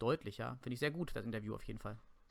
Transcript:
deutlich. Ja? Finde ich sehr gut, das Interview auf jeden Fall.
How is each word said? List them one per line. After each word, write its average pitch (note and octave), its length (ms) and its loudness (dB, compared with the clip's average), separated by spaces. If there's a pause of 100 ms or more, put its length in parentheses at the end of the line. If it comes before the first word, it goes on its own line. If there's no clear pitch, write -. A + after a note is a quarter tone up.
deutlich. A2+ 380 2
Ja? B2 220 -2
Finde B2+ 140 -2
ich A#2+ 60 -2
sehr D3 100 4
gut, E3 240 0
das G#2 100 -2
Interview G#2+ 300 -2
auf - 80 -4
jeden A2 160 -4
Fall. G#2+ 200 -6 (320)